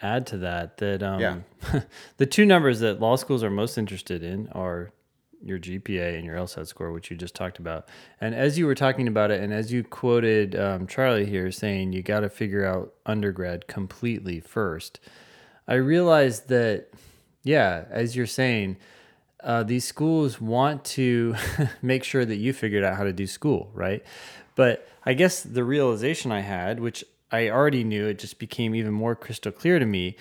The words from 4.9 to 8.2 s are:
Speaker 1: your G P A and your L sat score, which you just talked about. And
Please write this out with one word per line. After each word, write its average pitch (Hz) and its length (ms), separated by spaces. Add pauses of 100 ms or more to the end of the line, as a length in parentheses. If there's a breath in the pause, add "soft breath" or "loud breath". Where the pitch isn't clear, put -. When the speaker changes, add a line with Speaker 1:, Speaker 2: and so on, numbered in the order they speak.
Speaker 1:
your 95 160
G 90 180
P 98 220
A 87 160
and 82 100
your 82 100
L 90 120
sat 80 200
score, 85 240
which 82 200
you 87 40
just 87 200
talked 90 240
about. 82 280 (320 loud breath)
And 113 140